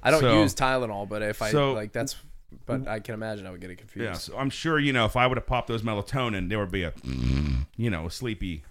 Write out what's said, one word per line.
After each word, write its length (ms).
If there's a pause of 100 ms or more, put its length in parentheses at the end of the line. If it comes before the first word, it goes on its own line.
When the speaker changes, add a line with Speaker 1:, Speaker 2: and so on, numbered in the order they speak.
Speaker 1:
I 80
don't 80
Speaker 2:
So, 220
Speaker 1:
use 120
Tylenol, 540
but 140
if 200
I, 100
Speaker 2:
so 200
Speaker 1:
like, 220
that's, 240 (480)
but 240
I 100
can 140
imagine 340
I 40
would 100
get 80
it 80
confused. 280
Speaker 2:
Yeah, 100
so 220
I'm 120
sure, 280
you 140
know, 140
if 100
I 120
would 100
have 100
popped 220
those 120
melatonin, 680
there 100
would 140
be 100
a, 80 (840)
you 120
know, 180
a 40
sleepy, 600